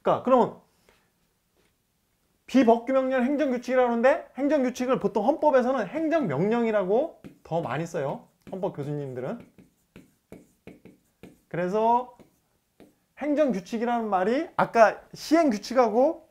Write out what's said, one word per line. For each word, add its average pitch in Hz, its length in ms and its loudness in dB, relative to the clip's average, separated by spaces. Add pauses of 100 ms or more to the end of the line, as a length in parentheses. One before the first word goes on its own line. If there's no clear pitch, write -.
그러니까 185 240 -2
그러면 247 320 2 (1900)
비법규 233 480 4
명령 262 300 0
행정규칙이라고 254 640 0
하는데 247 360 2 (120)
행정규칙을 254 640 0
보통 202 260 -2
헌법에서는 269 600 2
행정명령이라고 226 1300 -2 (240)
더 165 160 -4
많이 139 240 -4
써요, 165 420 -8 (240)
헌법 190 240 -6
교수님들은. 143 720 -8 (2000)
그래서 220 680 -2 (1000)
행정규칙이라는 240 920 -2
말이 208 480 0
아까 226 420 4 (140)
시행규칙하고 254 1200 0